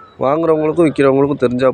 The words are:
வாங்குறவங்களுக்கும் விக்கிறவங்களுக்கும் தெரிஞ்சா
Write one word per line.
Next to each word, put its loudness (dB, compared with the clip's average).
வாங்குறவங்களுக்கும் 0
விக்கிறவங்களுக்கும் 0
தெரிஞ்சா 0